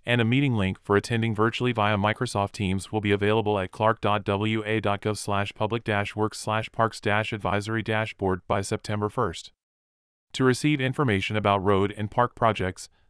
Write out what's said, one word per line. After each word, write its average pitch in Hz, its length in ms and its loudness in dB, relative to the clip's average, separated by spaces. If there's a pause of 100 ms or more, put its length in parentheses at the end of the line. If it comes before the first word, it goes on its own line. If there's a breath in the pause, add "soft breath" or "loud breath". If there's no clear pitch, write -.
and 120 160 2
a 113 40 2
meeting 127 300 2
link 95 260 0
for 101 140 2
attending 113 400 0
virtually 117 380 0
via 107 240 2
Microsoft 107 560 0
Teams 95 360 -2
will 107 120 -2
be 104 100 2
available 104 480 2
at 92 140 -6
clark 110 260 2
dot 104 240 0
W 107 400 0
A 107 160 -2
dot 101 220 -2
gov 107 160 -4
slash 101 360 -4
public 113 300 -4
dash 101 320 -2
works 107 240 -2
slash 110 320 -4
parks 113 300 0
dash 107 320 0
advisory 104 500 -2
dashboard 107 640 -2
by 101 140 0
September 104 480 -4
first. - 420 -4 (800)
To 131 140 0
receive 143 340 2
information 127 560 0
about 101 280 2
road 101 340 4
and 107 120 -4
park 120 240 0
projects, 98 540 -2 (220)